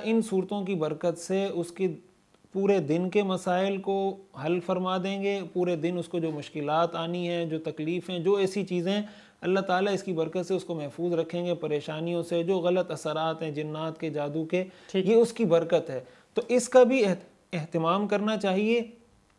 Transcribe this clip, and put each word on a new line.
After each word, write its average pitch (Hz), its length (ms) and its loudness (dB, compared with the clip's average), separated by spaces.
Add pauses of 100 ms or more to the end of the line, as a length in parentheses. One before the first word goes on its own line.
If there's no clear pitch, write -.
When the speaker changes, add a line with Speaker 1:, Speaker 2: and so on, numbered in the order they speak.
Speaker 1:
ان 226 180 2
صورتوں 190 440 -2
کی 190 100 -2
برکت 156 420 0
سے 190 280 0
اس 170 260 -4
کے 190 160 -2 (640)
پورے 196 260 4
دن 165 300 2
کے 208 140 4
مسائل 190 540 0
کو 196 400 -2 (280)
حل 175 200 2
فرما 185 320 0
دیں 196 260 -2
گے۔ 202 160 0 (140)
پورے 180 220 0
دن 170 220 -2
اس 165 100 -4
کو 180 120 -4
جو 160 120 -2
مشکلات 151 640 -2
آنی 170 340 -4
ہیں، 170 160 -2
جو 160 140 -4
تکلیفیں، 165 600 -4
جو 180 140 2
ایسی 196 320 0
چیزیں، 180 360 0 (400)
اللہ 185 180 2
تعالیٰ 190 340 0
اس 190 100 -4
کی 190 100 -4
برکت 160 320 -2
سے 185 80 -2
اس 190 100 -2
کو 175 120 -6
محفوظ 165 380 -4
رکھیں 165 320 -2
گے، 175 80 0
پریشانیوں 160 720 -4
سے، 170 200 -2
جو 190 140 0
غلط 180 340 0
اثرات 156 500 -2
ہیں 160 100 -4
جنات 156 480 -6
کے، 160 100 -4
جادو 151 360 -4
کے، 180 180 0 (280)
Speaker 2:
ٹھیک۔ 190 160 0
Speaker 1:
یہ 220 80 6
اس 233 180 6
کی 226 120 0
برکت 165 440 2
ہے۔ 131 140 -8 (300)
تو 220 140 -2
اس 240 220 2
کا 254 140 10
بھی 247 220 6
احت-، - 480 -4
اہتمام 170 540 0
کرنا 208 300 0
چاہیے۔ 208 440 2 (580)